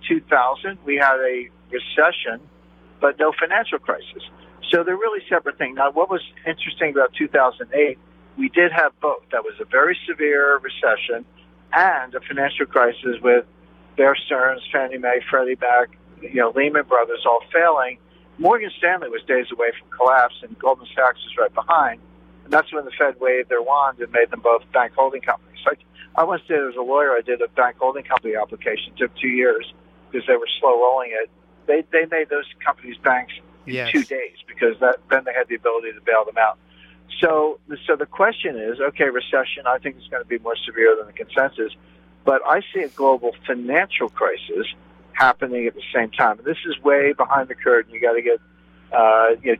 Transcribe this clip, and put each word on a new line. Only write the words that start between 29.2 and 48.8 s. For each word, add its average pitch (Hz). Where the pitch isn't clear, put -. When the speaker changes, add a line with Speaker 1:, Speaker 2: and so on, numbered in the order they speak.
Speaker 1:
years 123
because 123
they 131
were 117
slow 131
rolling 127
it. 110
They, 151
they 165
made 160
those 147
companies 123
banks 127
in 131
Speaker 2:
Yes. 123
Speaker 1:
two 254
days 131
because 113
that, 127
then 135
they 123
had 123
the 120
ability 113
to 107
bail 110
them 107
out. 110
So, 156
so 160
the 143
question 190
is, 113
okay, 143
recession, 131
I 135
think 135
it's 123
gonna 123
be 120
more 113
severe 113
than 107
the 101
consensus, 131
but 135
I 160
see 190
a 143
global 127
financial 127
crisis -
happening 127
at 113
the -
same 113
time. 113
And 120
this 160
is 147
way 143
behind 131
the 123
curtain. 117
You 113
gotta 117
get, 117